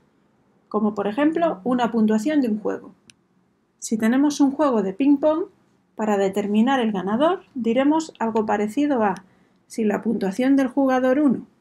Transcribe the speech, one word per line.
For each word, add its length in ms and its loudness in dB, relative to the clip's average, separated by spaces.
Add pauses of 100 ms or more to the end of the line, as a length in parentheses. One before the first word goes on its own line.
(680)
como 260 -2
por 140 -4
ejemplo 560 0
una 260 0
puntuación 520 2
de 60 0
un 120 -2
juego. 320 -8 (840)
Si 180 -6
tenemos 440 2
un 120 4
juego 300 0
de 100 -4
ping-pong, 540 2 (500)
para 200 -2
determinar 600 2
el 140 -2
ganador 500 0 (120)
diremos 680 0
algo 260 -2
parecido 560 -2
a: 120 0 (520)
"Si 160 -6
la 200 -2
puntuación 520 0
del 140 2
jugador 500 0
uno 280 0 (140)